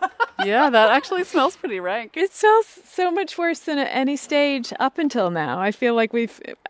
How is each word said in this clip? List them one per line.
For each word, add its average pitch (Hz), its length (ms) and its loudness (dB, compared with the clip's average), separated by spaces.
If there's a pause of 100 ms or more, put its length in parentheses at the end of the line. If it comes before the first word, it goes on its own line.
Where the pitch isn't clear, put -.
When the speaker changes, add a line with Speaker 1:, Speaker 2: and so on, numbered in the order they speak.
(440)
Speaker 1:
Yeah, 269 260 4
that 220 220 6
actually 359 320 0
smells 311 320 0
pretty 214 240 -6
rank. 208 360 -6
Speaker 2:
It 359 160 0
smells 427 340 4 (200)
so 359 240 -2
much 349 260 -4
worse 339 220 -2
than 311 180 -6
at 277 140 -2
any 269 260 -2
stage 285 640 -2
up 269 180 -2
until 247 360 0
now. 151 260 -2
I 196 140 0
feel 240 220 0
like 226 180 0
we've 233 280 -4 (300)